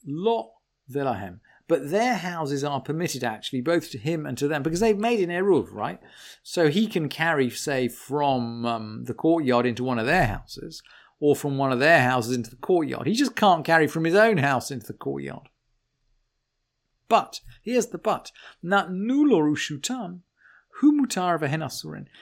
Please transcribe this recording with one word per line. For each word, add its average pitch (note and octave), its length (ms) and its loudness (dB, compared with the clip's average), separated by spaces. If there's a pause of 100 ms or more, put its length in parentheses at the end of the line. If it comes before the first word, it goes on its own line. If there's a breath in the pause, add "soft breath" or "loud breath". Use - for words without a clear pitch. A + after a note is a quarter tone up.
Lo G#3+ 480 -4 (400)
Velahem. G#2 460 -4 (300 soft breath)
But C#3+ 220 0
their A3+ 260 0
houses D#3+ 480 -4
are C#3+ 160 -4
permitted D3+ 420 -6
actually, A#2 380 -6
both E3 320 0
to C3 60 -10
him D3+ 280 -4
and C3 120 -8
to C#3+ 100 0
them, D3 160 -2
because E3 160 -2
they've G#3+ 180 2
made A3+ 220 0
an F3 100 0
Eruv, F3 420 2
right? A2+ 280 -6 (420 loud breath)
So E3 260 2
he G#3 200 2
can E3 200 -2
carry, D3+ 420 0
say, C3 360 -2
from, A#2+ 800 -2
um, A2+ 380 -6
the A#2+ 100 -8
courtyard C3+ 520 2
into A#2+ 180 -2
one B2 160 -2
of A2 60 -2
their D#3+ 200 4
houses, - 560 -8 (380 soft breath)
or D3 160 4
from C#3 220 -4
one C3+ 120 0
of B2 80 0
their D3+ 240 6
houses B2 320 0
into A#2+ 160 -4
the - 60 -20
courtyard. D#3+ 500 -2
He F3 60 0
just B3 240 0
can't F3+ 280 4
carry D#3+ 220 4
from D#3+ 180 -2
his E3 100 2
own G#3+ 240 6
house C#3 320 0
into C3 160 -10
the - 80 -14
courtyard. - 540 -10 (1600)
But, - 320 2 (220 soft breath)
here's A#3+ 260 0
the F3 100 -12
but. - 340 -4 (320 loud breath)
Natnu G3 640 2
lo A3 120 6
rushutam, F3 800 -2 (560 soft breath)
hu D4 160 6
mutar F#3 460 0
vehen D#3 220 -2
asurin. D3+ 460 -10 (160 loud breath)